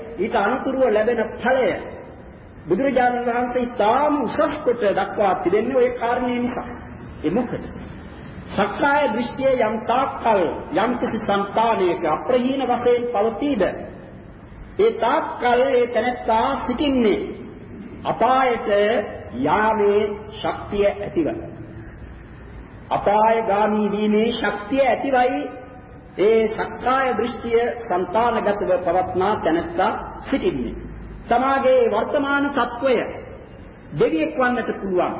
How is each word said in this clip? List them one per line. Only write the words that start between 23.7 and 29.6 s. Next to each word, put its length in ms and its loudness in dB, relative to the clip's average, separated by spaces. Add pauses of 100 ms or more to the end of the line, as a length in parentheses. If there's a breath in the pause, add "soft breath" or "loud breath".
වීමේ 420 2
ශක්තිය 520 -2
ඇතිවයි 580 2 (760)
ඒ 340 4
සක්කාය 600 -2
දෘෂ්ටිය 500 0 (200)
සංතානගතව 880 0 (100)
පවත්නා 560 0
තැනැත්තා 540 0 (300)